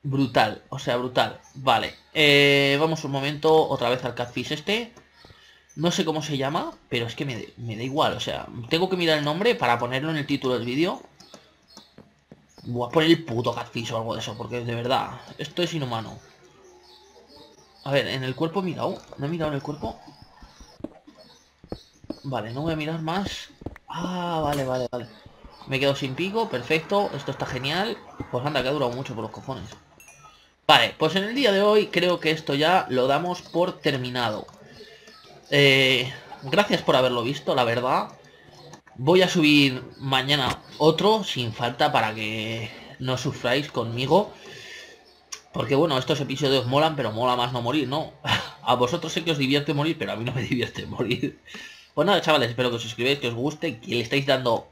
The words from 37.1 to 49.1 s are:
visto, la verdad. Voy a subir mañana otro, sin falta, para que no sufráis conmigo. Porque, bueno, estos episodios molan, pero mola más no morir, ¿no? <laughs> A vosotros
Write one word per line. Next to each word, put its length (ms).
visto, 320
la 100
verdad. 460
Voy 260
a 80
subir 520
mañana 640
otro, 480
sin 300
falta, 360
para 240
que 560
no 180
sufráis 560
conmigo. 580
Porque, 160
bueno, 240
estos 220
episodios 460
molan, 280
pero 160
mola 240
más 180
no 80
morir, 280
¿no? 240
<laughs> 400
A 140
vosotros 360